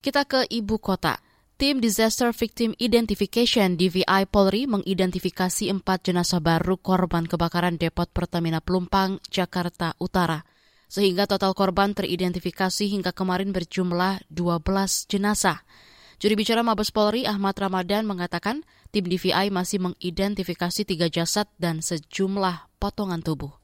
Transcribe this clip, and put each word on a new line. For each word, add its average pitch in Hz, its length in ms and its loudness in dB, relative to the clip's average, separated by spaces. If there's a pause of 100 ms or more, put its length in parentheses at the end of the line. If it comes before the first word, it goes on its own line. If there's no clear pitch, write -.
Kita 277 240 0
ke 262 240 0
ibu 220 320 -4
kota. 175 400 -2 (400)
Tim 277 160 2
Disaster 226 560 2
Victim 233 480 -2
Identification 214 960 2
D 170 160 2
V 185 160 2
I 196 160 4
Polri 202 400 4
mengidentifikasi 185 1040 -2
empat 185 400 -2
jenazah 175 320 2
baru 170 400 2
korban 175 480 2
kebakaran 170 480 0
Depot 170 320 -2
Pertamina 170 480 -2
Pelumpang, 190 720 0
Jakarta 175 720 -4
Utara. 170 480 0 (400)
Sehingga 202 400 2
total 190 240 2
korban 196 400 2
teridentifikasi 180 960 -2
hingga 190 240 -2
kemarin 190 400 -2
berjumlah 180 800 -2
dua 170 320 0
belas 196 400 -2
jenazah. 202 560 0 (560)
Juru 214 240 2
bicara 226 240 2
Mabes 214 240 0
Polri 214 400 2
Ahmad 196 240 0
Ramadan 196 560 -2
mengatakan 196 560 -4 (240)
tim 202 160 0
D 175 160 0
V 190 80 2
I 196 240 2
masih 180 240 -2
mengidentifikasi 180 1120 -4
tiga 175 160 0
jasad 170 400 0 (160)
dan 165 240 -2
sejumlah 190 920 -4
potongan 196 440 -4
tubuh. 143 400 -4